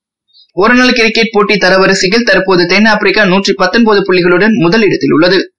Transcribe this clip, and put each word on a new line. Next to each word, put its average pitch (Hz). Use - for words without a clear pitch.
ஒருநாள் 247
cricket 220
போட்டி 208
தரவரிசையில் 190
தற்போது 185
தென்னாப்பிரிக்கா 202
நூற்றி 190
பத்தொன்பது 202
புள்ளிகளுடன் 180
முதலிடத்தில் 170
உள்ளது. 175